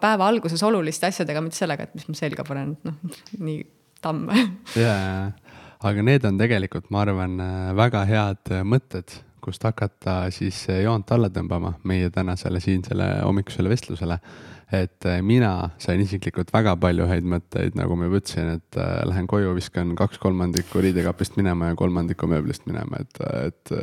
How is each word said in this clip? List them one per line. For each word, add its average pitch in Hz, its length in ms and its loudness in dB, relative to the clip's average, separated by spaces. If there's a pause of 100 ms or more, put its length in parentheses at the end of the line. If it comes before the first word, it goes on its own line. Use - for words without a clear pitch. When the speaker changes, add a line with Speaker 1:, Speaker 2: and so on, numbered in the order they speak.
Speaker 1:
päeva 202 280 4
alguses 170 320 0
oluliste 185 460 2
asjadega, 156 340 -2
mitte 165 160 -6
sellega, 156 300 -2
et - 100 -14
mis 151 140 -16
ma 147 60 -8
selga 143 280 -4
panen, 143 300 -6 (100)
noh, 165 320 -10 (240)
nii 156 160 -6 (440)
tamm. 160 280 -4 (240)
<laughs> - 300 -2
Speaker 2:
Jaa, 110 100 4
jaa. 95 640 -4 (240)
Aga 104 240 2
need 135 220 6
on 98 100 2
tegelikult, 101 560 0
ma 101 80 2
arvan, 92 380 0 (340)
väga 107 320 4
head 101 460 0 (100)
mõtted, 101 540 -2 (260)
kust - 240 -8
hakata 95 640 -2
siis 95 300 -4 (100)
joont 101 400 2
alla 117 160 4
tõmbama 90 460 -2 (180)
meie 92 240 2
tänasele 90 480 -2
siinsele 95 540 0 (100)
hommikusele 98 460 0
vestlusele. 87 480 -4 (520)
Et, 92 320 -2
äh, 90 160 0
mina 98 560 4
sain 90 240 0
isiklikult 92 480 -2
väga 110 320 4
palju 87 240 4
häid 87 240 2
mõtteid, 90 480 -2
nagu 90 220 0
ma 87 80 -2
juba 98 160 2
ütlesin, 82 320 -2
et, 85 260 -8
äh, 87 240 -2
lähen 92 240 0
koju, 101 300 2
viskan 87 400 -2
kaks 98 240 2
kolmandikku 90 580 2
riidekapist 90 560 0
minema 87 320 2
ja 85 80 0
kolmandiku 87 540 0
mööblist 80 340 0
minema, - 380 -6
et, - 180 -14
äh, - 300 -4
et - 320 -8